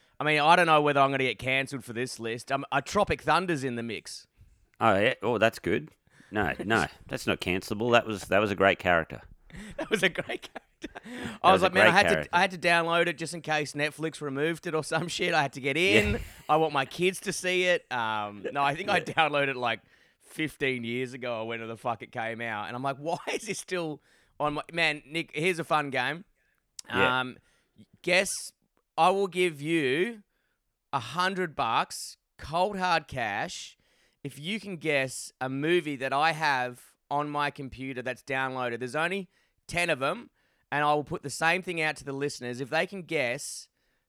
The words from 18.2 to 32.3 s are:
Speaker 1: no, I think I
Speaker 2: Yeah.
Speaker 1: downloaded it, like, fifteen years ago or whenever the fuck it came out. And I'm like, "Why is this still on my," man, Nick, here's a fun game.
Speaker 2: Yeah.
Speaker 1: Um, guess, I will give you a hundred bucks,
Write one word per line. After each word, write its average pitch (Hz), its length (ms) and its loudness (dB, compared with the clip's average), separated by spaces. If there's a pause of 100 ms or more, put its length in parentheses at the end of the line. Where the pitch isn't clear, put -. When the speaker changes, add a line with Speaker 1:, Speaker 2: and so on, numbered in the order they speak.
Speaker 1:
no, 139 100 -2
I 143 120 2
think 196 160 -6
I 185 80 2
Speaker 2:
Yeah. 160 60 -2
Speaker 1:
downloaded 147 440 2
it, 127 80 -4
like, 117 240 -2 (400)
fifteen 131 640 -4
years 123 300 -4
ago 120 260 -6
or 110 80 -6
whenever 113 200 -8
the 113 100 -10
fuck 117 240 -4
it - 100 -16
came 113 300 -6
out. 107 240 -6
And 117 100 -8
I'm 127 60 -8
like, 135 160 -4
"Why 165 180 -4 (160)
is - 140 -6
this 214 140 -6
still 165 420 -8 (360)
on 147 160 0
my," 151 80 -4 (120)
man, 156 320 0
Nick, 160 260 -6
here's 165 260 -2
a 165 60 -6
fun 151 240 0
game. 135 360 -4 (680)
Speaker 2:
Yeah. 127 300 2
Speaker 1:
Um, 127 160 -8 (640)
guess, 185 280 2 (680)
I 165 100 6
will 196 200 4
give 170 340 0
you 165 600 0 (720)
a 139 80 -2
hundred 175 560 -2
bucks, 135 640 -2 (180)